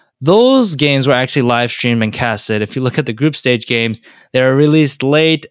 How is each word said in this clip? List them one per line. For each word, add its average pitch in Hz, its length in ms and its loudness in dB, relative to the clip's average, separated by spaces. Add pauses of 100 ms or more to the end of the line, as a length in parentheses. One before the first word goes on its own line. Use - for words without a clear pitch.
(200)
those 220 560 2
games 139 300 0
were 139 80 4
actually 127 300 0
live 120 280 0
streamed 120 300 -2
and 107 100 -2
casted. 110 520 -4
If - 120 -8
you 131 60 -4
look 127 160 -2
at 147 80 0
the 120 80 -6
group 139 220 -2
stage 123 320 -2
games, 113 340 -2 (320)
they're 131 220 2
released 151 480 2
late 151 480 0